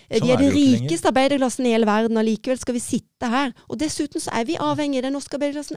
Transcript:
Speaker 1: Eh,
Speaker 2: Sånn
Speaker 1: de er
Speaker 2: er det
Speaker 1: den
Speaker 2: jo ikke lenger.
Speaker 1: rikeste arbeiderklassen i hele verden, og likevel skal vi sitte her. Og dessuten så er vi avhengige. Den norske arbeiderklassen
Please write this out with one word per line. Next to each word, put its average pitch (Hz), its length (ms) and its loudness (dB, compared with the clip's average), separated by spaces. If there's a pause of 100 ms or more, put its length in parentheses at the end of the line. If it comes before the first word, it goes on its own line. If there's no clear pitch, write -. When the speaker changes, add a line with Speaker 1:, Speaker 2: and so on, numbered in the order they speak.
Speaker 1:
Eh, 226 100 0
Speaker 2:
Sånn 233 80 2
Speaker 1:
de 254 40 4
er - 20 4
Speaker 2:
er 247 40 4
det - 0 -
Speaker 1:
den 277 80 4
Speaker 2:
jo 277 100 4
ikke 277 160 6
lenger. 127 180 2
Speaker 1:
rikeste 330 220 -2
arbeiderklassen 262 540 2
i 233 80 2
hele 226 120 2
verden, 220 320 2
og 220 60 2
likevel 226 360 0
skal - 160 -4
vi 240 40 -4
sitte - 480 -6
her. 254 240 0 (180)
Og - 100 -6
dessuten 302 420 -4
så - 100 -8
er 226 140 -2
vi 330 100 -4
avhengige. 285 460 -2
Den 262 120 -4
norske 277 220 -8
arbeiderklassen 285 420 -6